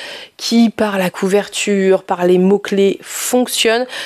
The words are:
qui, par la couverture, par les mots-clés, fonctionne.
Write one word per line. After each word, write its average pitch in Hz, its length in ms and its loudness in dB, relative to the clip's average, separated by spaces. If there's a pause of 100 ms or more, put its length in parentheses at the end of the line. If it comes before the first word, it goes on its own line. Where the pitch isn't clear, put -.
(360)
qui, 233 360 2
par 208 260 -2
la 180 140 0
couverture, 190 920 0
par 180 240 -2
les 180 140 4
mots-clés, 196 640 2
fonctionne. 247 840 -2 (200)